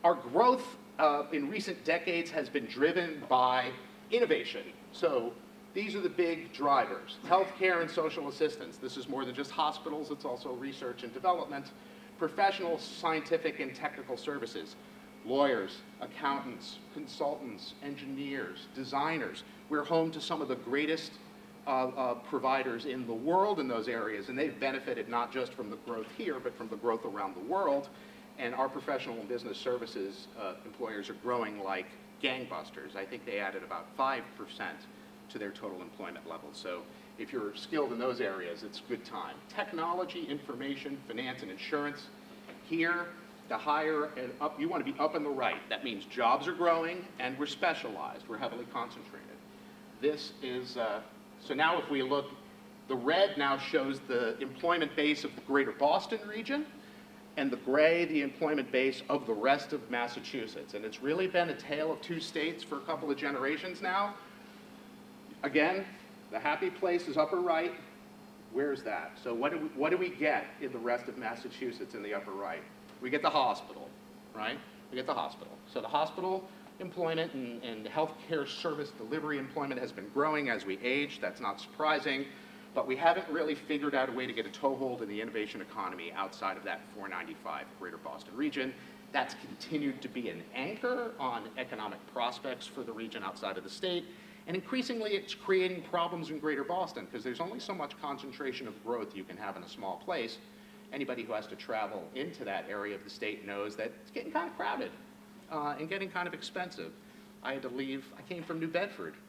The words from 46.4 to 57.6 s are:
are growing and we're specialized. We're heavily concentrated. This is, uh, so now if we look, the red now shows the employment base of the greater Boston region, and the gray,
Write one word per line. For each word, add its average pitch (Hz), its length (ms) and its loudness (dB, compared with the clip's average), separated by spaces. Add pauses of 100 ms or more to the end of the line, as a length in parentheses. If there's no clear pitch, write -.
are 175 60 0
growing 165 520 4 (140)
and 131 180 0
we're 143 80 0
specialized. 104 840 0
We're 110 120 -6
heavily 117 340 -4
concentrated. - 540 -8 (720)
This 151 320 2 (100)
is, 127 320 -4
uh, 110 240 0 (400)
so - 140 -4
now 160 260 6
if - 100 -4
we 135 120 2
look, 139 240 2 (640)
the 131 60 2
red 160 420 6
now 139 200 6
shows 135 500 2
the 120 340 4
employment 147 560 2
base 147 260 4
of 151 120 -4
the - 60 -10
greater 135 300 4
Boston 165 560 4
region, 226 380 -2 (720)
and 139 120 4
the 120 80 0
gray, 151 480 8